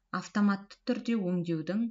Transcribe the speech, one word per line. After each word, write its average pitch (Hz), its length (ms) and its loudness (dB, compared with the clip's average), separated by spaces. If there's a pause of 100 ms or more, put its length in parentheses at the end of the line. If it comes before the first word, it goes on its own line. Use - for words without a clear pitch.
(120)
автоматты 196 720 0
түрде 233 360 -2
өңдеудің 175 720 0